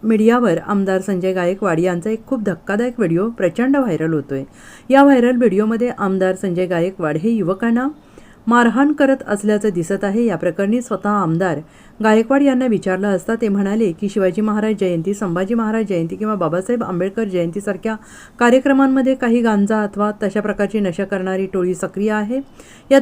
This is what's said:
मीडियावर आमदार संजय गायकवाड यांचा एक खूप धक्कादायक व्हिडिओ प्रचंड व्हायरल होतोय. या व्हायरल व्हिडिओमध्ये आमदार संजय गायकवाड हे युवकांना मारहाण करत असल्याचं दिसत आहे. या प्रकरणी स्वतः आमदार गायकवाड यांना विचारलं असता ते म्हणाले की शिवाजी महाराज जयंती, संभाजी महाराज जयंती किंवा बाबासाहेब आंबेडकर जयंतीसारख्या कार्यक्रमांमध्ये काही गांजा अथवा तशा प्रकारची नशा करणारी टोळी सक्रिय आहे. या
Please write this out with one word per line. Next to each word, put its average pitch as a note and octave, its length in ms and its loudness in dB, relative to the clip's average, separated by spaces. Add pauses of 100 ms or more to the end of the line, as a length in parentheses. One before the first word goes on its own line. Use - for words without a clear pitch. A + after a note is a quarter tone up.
मीडियावर A3 540 4
आमदार F#3+ 440 0
संजय F#3 320 -2
गायकवाड F3+ 460 0
यांचा F3 300 -2
एक A3 180 -6
खूप B3 160 -2
धक्कादायक G#3 540 -4
व्हिडिओ F#3 320 0
प्रचंड A#3 480 0
व्हायरल E3 360 0
होतोय. C#3 300 -4 (460)
या C4+ 140 8
व्हायरल B3+ 340 4
व्हिडिओमध्ये A3 600 2
आमदार F#3+ 380 0
संजय F3+ 300 -2
गायकवाड E3+ 520 -2
हे F3+ 120 -2
युवकांना A#3 580 0 (600)
मारहाण A#3+ 460 4
करत C4+ 240 2 (100)
असल्याचं G#3 420 0
दिसत F3 340 -4
आहे. G#3 220 0
या G3+ 100 0
प्रकरणी G3 460 -2
स्वतः G#3 280 -4
आमदार F3 500 0 (440)
गायकवाड A3+ 380 4
यांना C4 240 2
विचारलं F#3+ 420 -2
असता G3 280 -2
ते A3+ 120 -2
म्हणाले G3+ 440 0
की G3 180 -6
शिवाजी F#3+ 320 0
महाराज G#3+ 380 0
जयंती, F3+ 340 0
संभाजी F#3+ 400 -2
महाराज A3 360 -2
जयंती E3+ 260 -2
किंवा G#3+ 200 -4
बाबासाहेब F#3 480 -2
आंबेडकर F#3+ 400 -4
जयंतीसारख्या F#3+ 720 -4 (440)
कार्यक्रमांमध्ये C4 760 4
काही A#3+ 260 0
गांजा G#3+ 400 2
अथवा G#3 300 -2 (120)
तशा G#3 160 -2
प्रकारची G#3 400 -2
नशा G3 240 -2
करणारी F#3+ 420 -4
टोळी F#3 300 -2
सक्रिय G3 360 -4
आहे. G#3+ 280 -4 (520)
या C#4 100 6